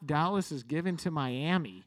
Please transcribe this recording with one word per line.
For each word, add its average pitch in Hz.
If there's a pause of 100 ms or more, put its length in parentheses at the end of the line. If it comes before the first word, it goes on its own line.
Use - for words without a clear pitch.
Dallas 170
is 139
given 165
to 180
Miami? 139